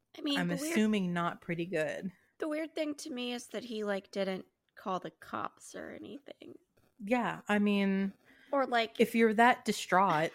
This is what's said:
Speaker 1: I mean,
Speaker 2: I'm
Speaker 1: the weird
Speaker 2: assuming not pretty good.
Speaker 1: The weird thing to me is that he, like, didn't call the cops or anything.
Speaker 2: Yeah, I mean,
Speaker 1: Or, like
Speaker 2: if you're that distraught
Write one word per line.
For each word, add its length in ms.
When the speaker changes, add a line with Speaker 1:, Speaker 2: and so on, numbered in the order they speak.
Speaker 1:
I 60
mean, 160
Speaker 2:
I'm 100
Speaker 1:
the 80
weird 180
Speaker 2:
assuming 380
not 280
pretty 260
good. 440
Speaker 1:
The 100
weird 260
thing 220
to 140
me 220
is 160
that 160
he, 200
like, 260
didn't 360
call 240
the 100
cops 640
or 160
anything. 640
Speaker 2:
Yeah, 440
I 100
mean, 540
Speaker 1:
Or, 140
like 340
Speaker 2:
if 140
you're 200
that 300
distraught 720